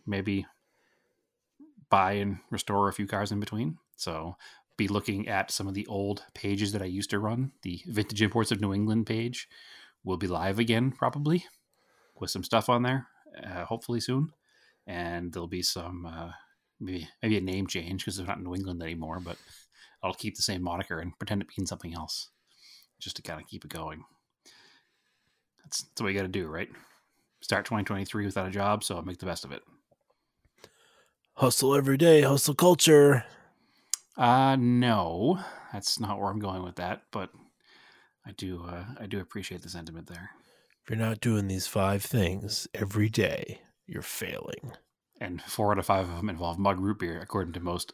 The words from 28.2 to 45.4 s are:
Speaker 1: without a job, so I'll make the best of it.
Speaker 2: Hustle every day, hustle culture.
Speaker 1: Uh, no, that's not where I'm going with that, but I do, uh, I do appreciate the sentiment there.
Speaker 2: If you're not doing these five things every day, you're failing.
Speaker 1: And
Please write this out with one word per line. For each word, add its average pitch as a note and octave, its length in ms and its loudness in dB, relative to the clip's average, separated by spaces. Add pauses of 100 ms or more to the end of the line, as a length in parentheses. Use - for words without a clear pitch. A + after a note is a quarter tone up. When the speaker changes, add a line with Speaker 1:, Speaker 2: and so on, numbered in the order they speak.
Speaker 1:
without F#2+ 220 -4
a F#2 40 -6
job, G2+ 320 0
so F#2+ 140 -4
I'll E2+ 40 -8
make F2+ 180 -10
the F#2 60 -10
best E2+ 200 -6
of C#2 80 -12
it. - 100 -14 (1700)
Speaker 2:
Hustle C3+ 380 4
every C3+ 240 4
day, D#3+ 240 10
hustle C#3 320 4
culture. D3 720 10 (920)
Speaker 1:
Uh, C3 420 6
no, A#2+ 800 4 (320)
that's - 280 -4
not G#2 200 -4
where G2 100 -2
I'm G#2 100 -4
going F#2+ 240 -4
with F2+ 120 -12
that, F2+ 360 -6
but - 200 -6 (920)
I - 80 -16
do, F2+ 320 -8
uh, F2 200 -10 (140)
I A2+ 60 -12
do G2 160 -6
appreciate F#2 400 -10
the F2 80 -16
sentiment E2 380 -12
there. F3 240 -16 (520)
Speaker 2:
If - 60 -18
you're A2 100 -2
not A2+ 220 -2
doing G#2+ 260 2
these F#2+ 200 -4
five G2+ 360 0
things G2 720 0
every G#2 360 0
day, - 520 -2 (260)
you're - 140 -8
failing. - 720 -10 (480)
Speaker 1:
And F2+ 200 -8